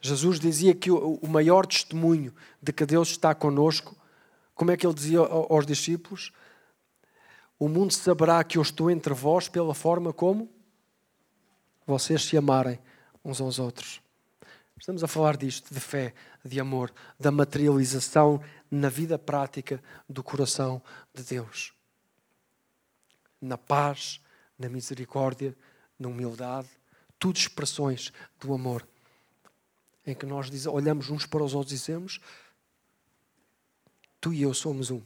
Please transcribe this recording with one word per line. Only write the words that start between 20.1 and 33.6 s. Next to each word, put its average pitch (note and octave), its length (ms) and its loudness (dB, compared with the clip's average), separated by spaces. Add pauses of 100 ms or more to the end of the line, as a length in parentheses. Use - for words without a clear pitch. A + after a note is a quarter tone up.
coração C3 600 -2 (320)
de C3 80 -16
Deus. A#2+ 500 -10 (1700)
Na B2+ 160 -8
paz, C#3+ 640 -2 (380)
na B2+ 100 -8
misericórdia, C3 880 -6 (420)
na B2+ 100 -8
humildade, B2 600 -8 (500)
tudo F#3 180 0
expressões - 760 -4 (260)
do C3+ 140 -8
amor. B2+ 340 -6 (1200)
Em C#3 80 -8
que C3+ 120 -14
nós C3+ 240 -8
diz-, C#3 160 -10
olhamos D3 420 -2
uns D3 180 -8
para D3+ 160 -2
os C3+ 120 -4
outros C#3 180 -4
e C#3 40 -8
dizemos, E3 440 -10 (2000)